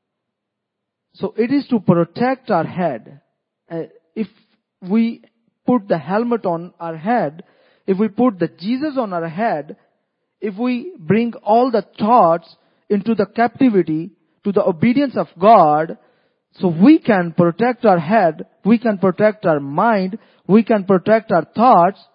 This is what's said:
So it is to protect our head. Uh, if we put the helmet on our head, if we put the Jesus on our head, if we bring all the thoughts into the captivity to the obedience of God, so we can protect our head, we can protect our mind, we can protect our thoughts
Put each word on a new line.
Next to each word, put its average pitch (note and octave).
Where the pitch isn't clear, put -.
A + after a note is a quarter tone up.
So -
it A3+
is C#4+
to A#3
protect G#3
our E3
head. C#3+
Uh, E3
if G#3+
we A3+
put B3
the F3+
helmet G#3+
on F3
our E3
head, F3
if F#3+
we G#3+
put A3
the E3
Jesus C4
on G#3+
our E3
head, D#3+
if G3+
we B3
bring G#3+
all A#3
the G#3+
thoughts G3
into G#3
the G3
captivity G3
to G3+
the G3
obedience A3+
of F#3
God, E3+
so F#3+
we G3+
can F3
protect G#3+
our F#3
head, E3+
we A3
can G#3+
protect G3+
our D#3
mind, F#3
we G#3+
can G#3
protect G3+
our E3
thoughts G3+